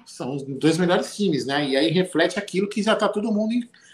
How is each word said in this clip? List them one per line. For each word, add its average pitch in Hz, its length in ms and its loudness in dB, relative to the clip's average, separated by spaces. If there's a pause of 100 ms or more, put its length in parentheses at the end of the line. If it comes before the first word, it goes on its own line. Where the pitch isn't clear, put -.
são 139 300 -8
os 135 80 -6
dois 139 340 0
melhores 180 380 2
times, 151 300 0
né? 143 220 -2
E 131 80 0
aí 151 140 4
reflete 175 480 2
aquilo 202 320 -2
que 208 140 -4
já 208 120 4
tá 202 140 2
todo 214 220 -2
mundo 214 220 0
em-, 240 140 -2 (260)